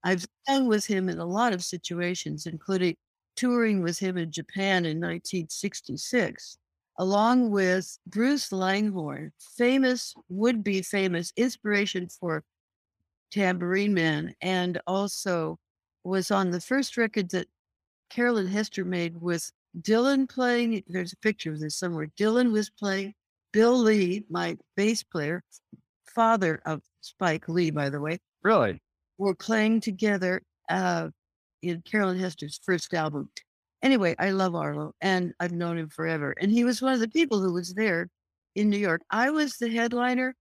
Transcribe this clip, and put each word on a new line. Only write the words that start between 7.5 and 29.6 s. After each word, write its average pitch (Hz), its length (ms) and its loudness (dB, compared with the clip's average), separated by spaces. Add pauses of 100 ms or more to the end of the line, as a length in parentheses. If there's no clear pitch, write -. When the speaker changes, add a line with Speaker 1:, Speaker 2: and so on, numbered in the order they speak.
Speaker 1:
with 190 560 2
Bruce 247 460 0
Langhorne, 185 800 -2 (260)
famous, 254 560 2 (160)
would-be 208 500 0
famous 180 560 -2
inspiration 208 720 -2
for 160 360 -6 (840)
Tambourine 185 640 0
Man, 160 480 0
and 180 460 -2
also 180 720 -4 (440)
was 185 280 -2
on 196 200 2
the 175 120 -4
first 262 340 -2
record 220 360 0
that - 160 -4 (640)
Carolyn 233 380 0
Hester 202 360 -2
made 170 360 -4
with 170 320 -4 (280)
Dylan 254 480 2
playing. 240 600 0
There's 180 240 -6
a - 60 -18
picture 208 340 -2
of 151 80 -8
this 156 160 -6
somewhere. 160 320 -4 (100)
Dylan 233 320 4
was 214 180 0
playing, 196 460 -4 (380)
Bill 233 260 6
Lee, 208 500 4
my 170 300 -4 (160)
bass 214 300 2
player, 165 400 -4 (680)
father 226 540 4
of 156 160 -4 (180)
Spike - 480 -2
Lee, 165 220 2
by 147 180 -2
the 143 120 -4
way, 160 180 -4 (240)
Speaker 2:
Really? 131 400 4 (340)
Speaker 1:
were 196 200 0
playing 220 440 2